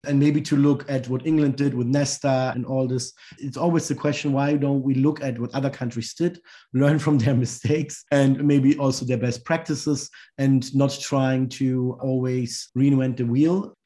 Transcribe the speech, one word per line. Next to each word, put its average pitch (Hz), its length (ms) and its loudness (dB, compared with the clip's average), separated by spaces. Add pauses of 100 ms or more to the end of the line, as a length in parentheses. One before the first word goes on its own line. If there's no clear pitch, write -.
And 143 160 2
maybe 147 220 4
to 147 140 0
look 143 320 2
at 127 200 -4
what 127 180 -4
England 147 300 2
did 143 180 0
with 120 140 -2
Nesta 135 640 0
and 123 100 -6
all 131 220 -2
this, 123 260 -6 (260)
it's 135 180 -10
always 160 320 0
the 147 60 -2
question, 143 380 -2
why 139 220 2
don't 139 280 0
we 135 120 0
look 147 260 2
at 127 180 -6
what 117 140 -6
other 139 180 -2
countries 117 440 -8
did, 170 260 -2 (320)
learn 143 280 4
from 147 180 2
their 127 160 2
<laughs> 127 100 2
mistakes, - 680 -4
and 139 320 4
maybe 143 340 4
also 135 260 -2
their 123 140 -2
best 120 260 -4
practices, 156 640 -4 (300)
and 135 380 2
not 139 240 2
trying 131 480 0
to 127 520 -2
always 127 760 -4
reinvent 131 380 2
the 120 100 -2
wheel? 160 480 0 (120)